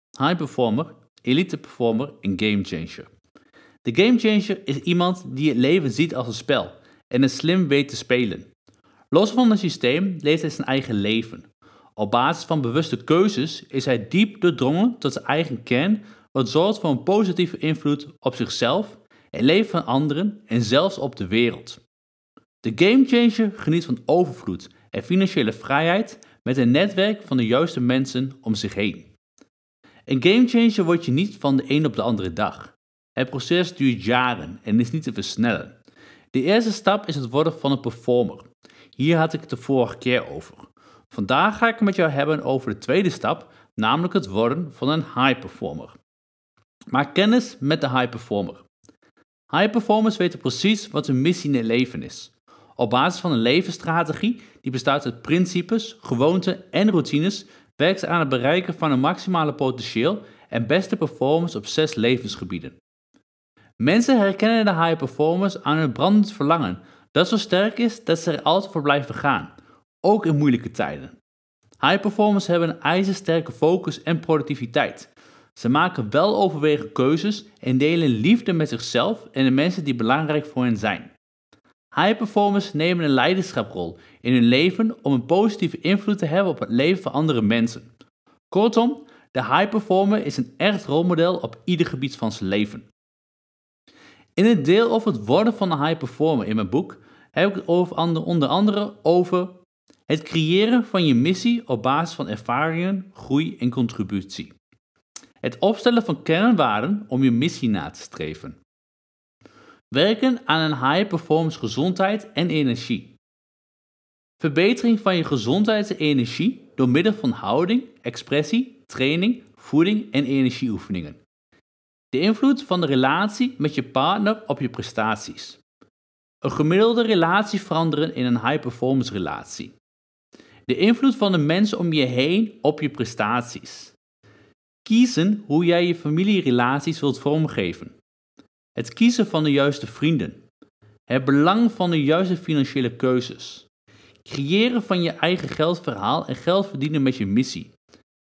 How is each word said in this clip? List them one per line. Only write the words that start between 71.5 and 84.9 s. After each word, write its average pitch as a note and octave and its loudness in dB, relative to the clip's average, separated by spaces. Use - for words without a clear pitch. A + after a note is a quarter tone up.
High F3 4
performers G#3 0
hebben E3+ 0
een E3 -8
ijzersterke E3+ -2
focus E3+ 0
en E3 -2
productiviteit. C#3 -4
Ze - -4
maken D3 0
weloverwegen D#3 0
keuzes E3 0
en C3 0
delen D#3 2
liefde F3 2
met D#3 0
zichzelf B2 -2
en C3+ 0
de B2+ 4
mensen E3+ 0
die C#3 -2
belangrijk D3 0
voor - -4
hen A#2 0
zijn. F#2+ -4
High G3+ 2
performers G3+ 0
nemen E3 0
een D3 2
leiderschaprol B2 0
in B2 0
hun A#2+ 6
leven F3+ 2